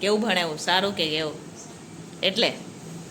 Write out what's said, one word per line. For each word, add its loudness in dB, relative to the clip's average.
કેવું 4
ભણાવ્યું? 2
સારું 2
કે 2
કેવું? 0
એટલે 4